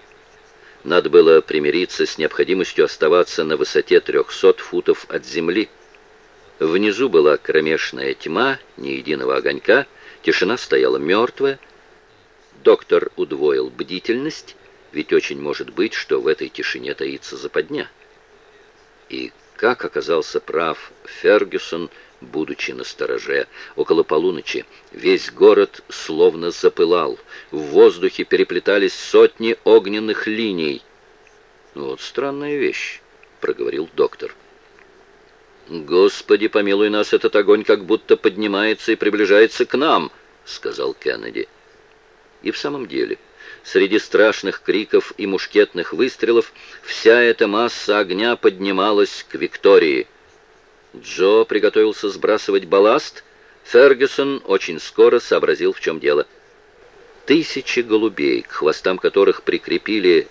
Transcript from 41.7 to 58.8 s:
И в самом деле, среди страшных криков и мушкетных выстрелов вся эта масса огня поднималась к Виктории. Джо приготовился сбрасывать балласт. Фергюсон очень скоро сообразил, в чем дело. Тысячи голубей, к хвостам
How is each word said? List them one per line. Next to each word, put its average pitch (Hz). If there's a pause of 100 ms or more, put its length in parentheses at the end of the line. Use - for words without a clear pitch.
И 101
в -
самом 143
деле, 64 (440)
среди 98
страшных 98
криков -
и 101
мушкетных 95
выстрелов - (300)
вся -
эта 117
масса 104
огня 104
поднималась 98
к -
Виктории. 80 (880)
Джо 104
приготовился 104
сбрасывать 98
балласт. 101 (400)
Фергюсон 135
очень 95
скоро 117
сообразил, 85
в -
чем 80
дело. 73 (1000)
Тысячи 139
голубей, 104
к -
хвостам 78